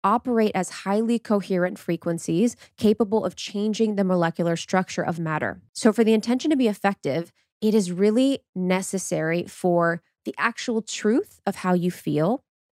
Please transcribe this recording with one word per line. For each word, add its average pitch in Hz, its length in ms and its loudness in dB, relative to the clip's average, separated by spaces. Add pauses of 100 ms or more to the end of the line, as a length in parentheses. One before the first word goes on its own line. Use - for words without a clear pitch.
operate 220 500 2
as 180 160 -2
highly 220 480 0
coherent 190 640 0
frequencies 170 760 -2 (220)
capable 214 480 2
of 180 100 -4
changing 214 600 -2
the 196 80 0
molecular 170 520 0
structure 185 460 -2
of 165 180 -4
matter. 156 400 -4 (140)
So - 180 4
for 226 120 2
the 220 100 4
intention 240 380 0
to 302 60 2
be 254 100 2
effective, 175 640 -2 (300)
it 208 120 2
is 185 180 2
really 214 480 2 (160)
necessary 180 920 -2
for 170 560 0 (240)
the 220 120 -8
actual 226 440 -2
truth - 640 -2
of 196 120 -4
how 185 160 0
you 180 180 0
feel 160 520 -2 (360)